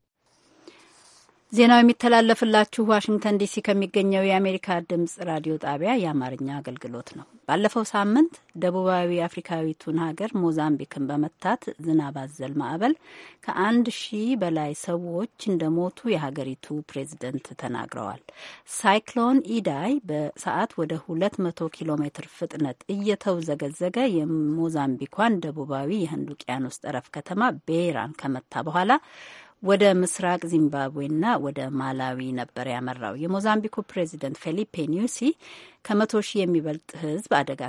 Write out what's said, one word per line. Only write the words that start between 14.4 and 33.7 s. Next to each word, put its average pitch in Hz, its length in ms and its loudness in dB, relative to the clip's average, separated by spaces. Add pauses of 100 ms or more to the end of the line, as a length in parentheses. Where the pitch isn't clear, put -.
ሰዎች 175 560 -4 (100)
እንደሞቱ 175 640 0
የሀገሪቱ 147 800 -4
ፕሬዝደንት 135 680 -8
ተናግረዋል። 117 680 -8 (500)
ሳይክሎን 233 680 4 (120)
ኢዳይ 185 400 -2 (120)
በሰዓት 151 720 -2
ወደ 160 240 -2
ሁለት 185 380 -2
መቶ 170 320 -4
ኪሎ 160 260 -6
ሜትር 147 360 -6
ፍጥነት 156 480 -4 (100)
እየተውዘገዘገ 180 1080 -2 (120)
የሞዛምቢኳን 160 1300 0
ደቡባዊ 143 560 -4
የህንድ 151 340 -4
ውቅያኖስ 127 500 -6
ጠረፍ 127 320 -8
ከተማ 180 240 -10 (260)
ቤራን 156 540 -2
ከመታ 131 380 -8 (100)
በኋላ 175 240 0 (760)
ወደ 196 300 4
ምስራቅ 180 540 0
ዚምባብዌና 147 800 0 (140)
ወደ 139 220 -4 (120)
ማላዊ 131 460 -4 (140)
ነበር 123 360 -6
ያመራው። 123 480 -6
የሞዛምቢኩ 202 600 0 (100)